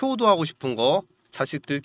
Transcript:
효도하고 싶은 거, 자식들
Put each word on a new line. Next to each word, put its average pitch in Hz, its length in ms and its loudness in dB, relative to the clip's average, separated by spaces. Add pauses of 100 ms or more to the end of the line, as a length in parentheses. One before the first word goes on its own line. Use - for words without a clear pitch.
효도하고 220 420 2
싶은 131 300 -6
거, 139 280 2 (280)
자식들 143 540 -6